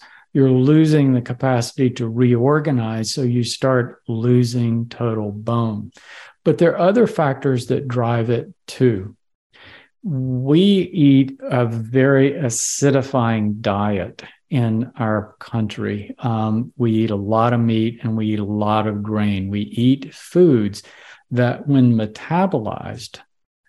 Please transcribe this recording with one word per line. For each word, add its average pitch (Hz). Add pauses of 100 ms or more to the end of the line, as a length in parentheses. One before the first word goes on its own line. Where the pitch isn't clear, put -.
(320)
you're 135
losing 147
the 123
capacity 127
to 120
reorganize. 120
So 143
you 123
start 123
losing 117
total 110
bone. 107 (520)
But 151
there 170
are 180
other 220
factors 135
that 135
drive 120
it 120 (120)
too. 107 (880)
We 131
eat 170
a 123
very 131
acidifying 117
diet 101 (260)
in 117
our 107
country. 104
Um, 110
we 120
eat 110
a 104
lot 110
of 117
meat 113
and 110
we 110
eat 107
a 104
lot 104
of 104
grain. 104
We 104
eat 123
foods 123 (480)
that, 123
when 127
metabolized, 117 (500)